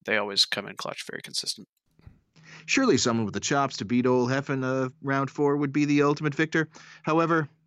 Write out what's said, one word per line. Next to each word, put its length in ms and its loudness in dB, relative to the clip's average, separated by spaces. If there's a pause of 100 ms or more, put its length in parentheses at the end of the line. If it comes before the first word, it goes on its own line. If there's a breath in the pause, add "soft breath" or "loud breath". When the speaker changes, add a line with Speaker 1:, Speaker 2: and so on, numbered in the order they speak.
Speaker 1:
they 140 0
always 260 0
come 220 -6
in 100 -14
clutch, 320 -10
very 140 -12
consistent. 440 -10 (1000 loud breath)
Speaker 2:
Surely 320 4
someone 260 0
with 100 -6
the 60 -4
chops 380 0
to 60 -6
beat 220 0
old 240 4
Heffen, 320 -2
uh, 280 -2 (100)
round 300 -2
four 260 0
would 160 -2
be 120 2
the 180 4
ultimate 320 2
victor. 340 0 (340 loud breath)
However, 460 2 (180)